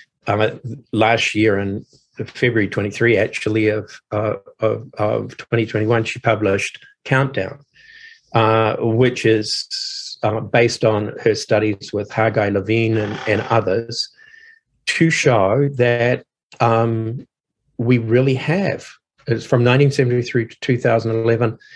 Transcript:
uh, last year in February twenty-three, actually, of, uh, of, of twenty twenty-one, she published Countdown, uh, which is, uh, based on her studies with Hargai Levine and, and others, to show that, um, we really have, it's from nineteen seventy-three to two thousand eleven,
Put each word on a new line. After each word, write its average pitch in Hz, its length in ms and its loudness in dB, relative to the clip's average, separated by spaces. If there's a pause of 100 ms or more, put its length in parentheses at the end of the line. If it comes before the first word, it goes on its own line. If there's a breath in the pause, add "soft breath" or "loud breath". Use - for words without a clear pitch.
(260 loud breath)
uh, 107 240 2 (420)
last 110 420 2
year 107 240 2
in 101 260 -6 (320)
February 110 520 -2
twenty-three, 107 480 0
actually, 107 520 0
of, 104 320 -4 (120)
uh, 107 220 -2 (260)
of, 110 340 -2
of 107 420 -4
twenty 113 300 -2
twenty-one, 110 380 0
she - 160 -8
published 107 640 0 (200 loud breath)
Countdown, 131 540 -2 (760 loud breath)
uh, 110 440 2
which 123 460 0
is, 110 240 2 (760)
uh, 110 180 -2
based 120 440 0
on 107 360 0
her 107 140 2
studies 107 580 -2
with 104 180 -6
Hargai 110 420 0
Levine 110 460 0
and, 104 280 -4
and 107 160 0
others, 113 640 -2 (800 loud breath)
to 165 240 2
show 123 640 2
that, 120 500 0 (360)
um, 113 640 0 (540)
we 120 180 4
really 123 360 2
have, 170 540 -2 (400)
it's 117 180 -2
from 123 160 4
nineteen 135 300 4
seventy-three 123 560 0
to - 120 -20
two 127 160 0
thousand 113 360 0
eleven, 113 440 0 (200 loud breath)